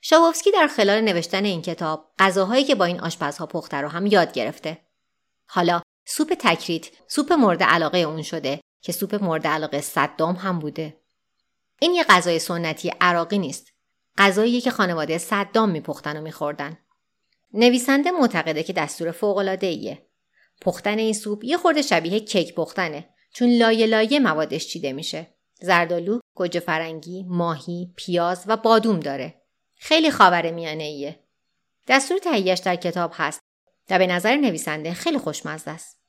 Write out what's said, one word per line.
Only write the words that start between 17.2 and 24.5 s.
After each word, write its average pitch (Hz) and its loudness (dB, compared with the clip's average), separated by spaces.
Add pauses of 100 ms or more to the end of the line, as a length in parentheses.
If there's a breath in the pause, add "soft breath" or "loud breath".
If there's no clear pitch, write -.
نویسنده 254 2
معتقده 165 0
که 185 -8
دستور 165 -4
فوق‌العاده‌ایه. 190 -4 (520)
پختن 208 -2
این 220 0
سوپ 208 -8
یه 277 -2
خورده 330 2
شبیه 180 0
کیک 190 -2
پختنه، 160 -6 (240)
چون 247 2
لایه 226 6
لایه 220 2
موادش 156 0